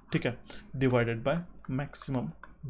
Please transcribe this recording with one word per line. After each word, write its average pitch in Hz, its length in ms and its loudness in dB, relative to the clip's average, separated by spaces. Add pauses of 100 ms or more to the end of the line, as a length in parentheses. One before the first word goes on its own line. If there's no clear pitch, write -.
(120)
ठीक 156 140 2
है, 120 100 -2 (420)
divided 117 460 4
by 135 100 4 (440)
maximum 139 480 -2 (440)